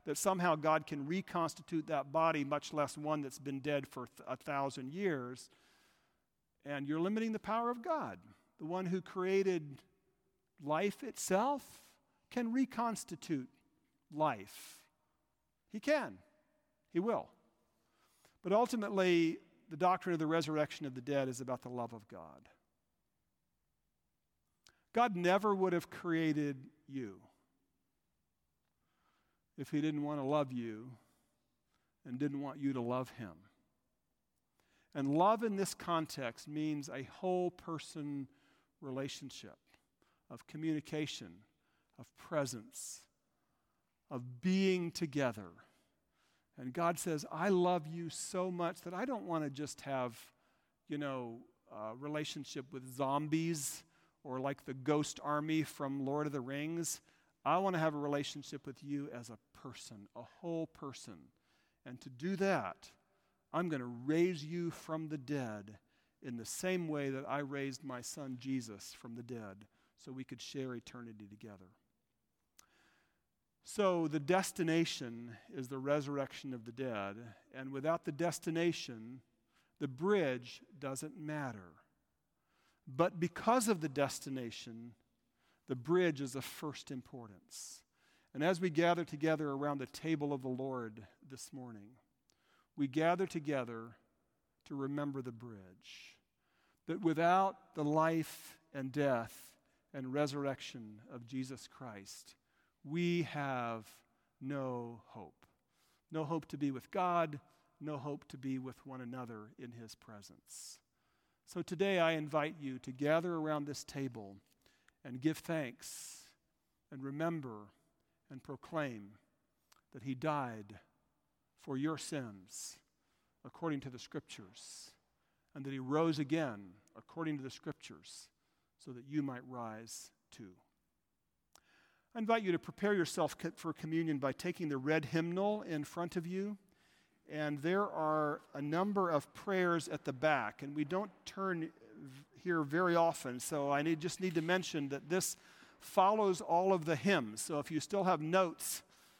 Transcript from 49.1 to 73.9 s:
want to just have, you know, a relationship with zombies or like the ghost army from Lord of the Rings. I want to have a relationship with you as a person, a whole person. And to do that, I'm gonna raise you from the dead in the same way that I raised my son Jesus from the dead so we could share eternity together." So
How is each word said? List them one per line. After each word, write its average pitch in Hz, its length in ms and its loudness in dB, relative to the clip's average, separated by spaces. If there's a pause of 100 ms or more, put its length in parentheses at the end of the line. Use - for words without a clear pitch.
want 160 180 0
to 139 60 -2
just 143 320 -8
have, 127 360 -2 (680)
you 147 100 -2
know, 127 440 -4 (280)
a 110 240 -8
relationship 147 800 -6
with 127 240 -10
zombies 147 880 0 (400)
or 131 160 -4
like 139 240 -2
the 135 100 -6
ghost 147 480 2
army 151 400 2
from 139 420 -2
Lord 147 220 0
of 143 60 -2
the 143 80 -2
Rings. 151 600 -4 (440)
I 156 140 6
want 190 160 2
to 165 60 2
have 156 140 4
a 147 40 -4
relationship 143 680 -4
with 135 160 -12
you 143 300 -4
as 120 180 -10
a 107 80 -14 (140)
person, 110 640 -16
a 120 60 -12
whole 165 440 -6
person. 113 640 -14 (560)
And 127 140 -12
to 135 100 -14
do 151 260 -4
that, 165 540 0 (600)
I'm 170 160 0
gonna 131 180 -2
raise 151 580 2
you 170 260 -2
from 160 380 -6
the 151 80 -4
dead 117 640 -4 (440)
in 123 140 -6
the 113 80 -8
same 180 440 0
way 143 220 0
that 135 160 -4
I 135 120 -2
raised 139 460 -4
my 127 160 -8
son 131 380 -8
Jesus 120 540 -4
from 117 220 -14
the 120 80 -10
dead 107 440 -10 (300)
so - 160 -16
we 131 120 -8
could 120 180 -12
share 131 320 -4
eternity 113 540 -12
together." 101 420 -16 (1900)
So 180 440 4